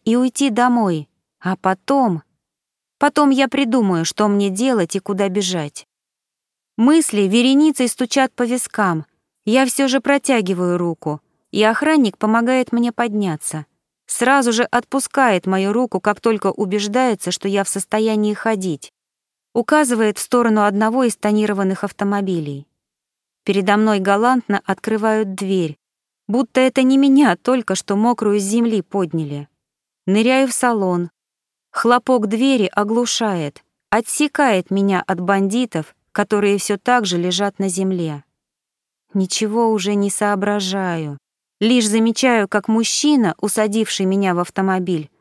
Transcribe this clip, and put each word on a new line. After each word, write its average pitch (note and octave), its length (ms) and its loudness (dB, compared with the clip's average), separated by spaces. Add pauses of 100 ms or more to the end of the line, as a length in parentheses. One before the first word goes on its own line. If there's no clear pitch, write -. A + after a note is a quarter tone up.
и A3 120 2
уйти B3+ 340 0
домой, A3 600 0 (300)
а F#3 180 -4
потом... F#3+ 680 0 (720)
Потом D4 320 2
я C4+ 180 2
придумаю, A3+ 580 0
что G#3 220 -2
мне G3+ 220 2
делать G3+ 460 0
и G3 40 -2
куда G3 280 -4
бежать. F3+ 600 -6 (880)
Мысли B3 460 2
вереницей B3+ 640 2
стучат C4 460 -2
по B3 100 -4
вискам. G#3+ 600 -2 (380)
Я B3+ 220 2
все C4+ 220 0
же C4 140 0
протягиваю F#3+ 760 0
руку, E3 420 -4 (300)
и G#3 140 0
охранник B3 540 2
помогает A#3 540 0
мне A#3+ 200 0
подняться. G3+ 760 -4 (400)
Сразу B3 460 0
же A3+ 120 0
отпускает A#3+ 840 0
мою F#3+ 260 0
руку, A3+ 260 -2
как G#3 220 -2
только G#3 300 0
убеждается, G#3 800 -2
что - 160 -6
я G3 160 0
в F#3+ 60 -6
состоянии G#3+ 640 -2
ходить. F#3+ 580 -4 (600)
Указывает A#3+ 640 0
в - 40 -8
сторону A3+ 420 2
одного G#3+ 420 0
из A3+ 100 0
тонированных G#3 680 0
автомобилей. F#3+ 840 -4 (800)
Передо G3+ 320 2
мной G#3+ 220 2
галантно G#3 680 0
открывают G#3+ 680 -2
дверь, F#3 440 -2 (500)
будто B3 340 0
это C4 220 2
не C4 140 4
меня C4+ 380 6
только B3 380 -2
что G3 220 -4
мокрую G#3+ 440 0
с G3+ 40 -4
земли A3 380 0
подняли. D#3 680 -6 (580)
Ныряю B3 420 2
в A#3+ 60 -4
салон. F#3 560 0 (600)
Хлопок A#3+ 560 2
двери A3+ 440 2
оглушает, G#3 920 -2 (260)
отсекает A#3 840 0
меня G3 360 0
от F#3 140 -4
бандитов, G3 720 -2 (160)
которые G3+ 460 0
все G3+ 200 -4
так B3 280 0
же F3+ 120 -2
лежат F3+ 420 -2
на G3 100 -2
земле. F3 540 -4 (920)
Ничего G#3+ 560 0
уже G#3 260 -2
не G3+ 140 0
соображаю. F#3+ 1080 -4 (420)
Лишь A#3 280 2
замечаю, A3+ 600 2
как G3+ 200 -2
мужчина, A3+ 720 2
усадивший G#3+ 640 -2
меня F#3+ 280 0
в E3+ 60 -2
автомобиль, F3+ 800 -2